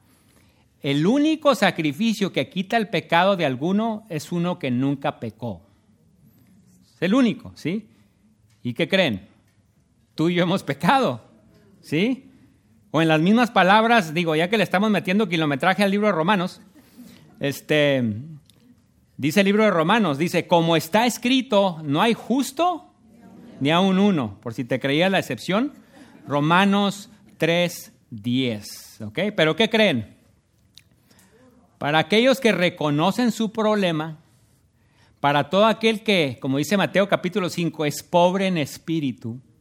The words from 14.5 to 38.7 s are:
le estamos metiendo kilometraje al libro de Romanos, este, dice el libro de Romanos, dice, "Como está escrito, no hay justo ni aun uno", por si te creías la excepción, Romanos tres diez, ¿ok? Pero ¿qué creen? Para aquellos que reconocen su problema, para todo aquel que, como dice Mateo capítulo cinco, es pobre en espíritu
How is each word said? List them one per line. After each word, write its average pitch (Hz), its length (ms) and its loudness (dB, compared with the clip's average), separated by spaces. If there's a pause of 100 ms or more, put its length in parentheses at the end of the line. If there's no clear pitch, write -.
le 196 60 2
estamos 196 260 0
metiendo 185 380 0
kilometraje 165 560 0
al 196 80 2
libro 208 160 0
de 202 60 0
Romanos, 175 480 -2 (760)
este, 139 640 0 (1120)
dice 156 240 0
el 196 60 4
libro 214 160 4
de 208 80 4
Romanos, 170 460 2
dice, 170 300 -2
"Como 165 300 4
está 208 280 0
escrito, 208 800 0
no 151 180 -2
hay 226 120 2
justo 302 800 -4 (640)
ni 139 120 0
aun 185 280 2
uno", 151 420 0
por 113 120 -10
si 135 100 -8
te 123 160 -4
creías 151 320 0
la 180 80 2
excepción, 196 540 -4 (540)
Romanos 185 840 0 (280)
tres 170 540 -2 (180)
diez, 117 920 -6
¿ok? 107 180 -10 (160)
Pero 156 200 2
¿qué 226 140 0
creen? 175 460 0 (1600)
Para 151 200 0
aquellos 233 400 2
que 220 140 2
reconocen 175 800 0
su 220 180 -4
problema, 180 680 -2 (1000)
para 143 300 2
todo 196 160 4
aquel 220 380 0
que, 160 360 0
como 170 200 -2
dice 208 180 0
Mateo 185 320 0
capítulo 180 400 -2
cinco, 160 340 -4
es 147 200 -4
pobre 180 440 2
en 185 100 -2
espíritu 135 840 -6 (200)